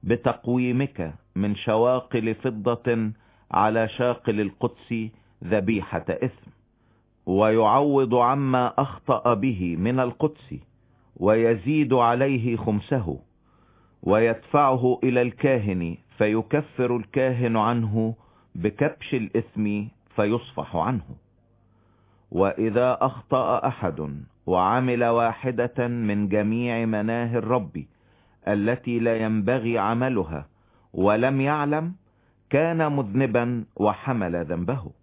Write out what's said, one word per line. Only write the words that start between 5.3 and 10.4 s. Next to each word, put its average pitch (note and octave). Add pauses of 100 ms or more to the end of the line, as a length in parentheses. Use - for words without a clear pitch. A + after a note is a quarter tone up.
ذبيحة F#2+
إثم، - (760)
ويعوض A2+
عما B2+
أخطأ B2
به G2
من A#2+
القدس، C3 (640)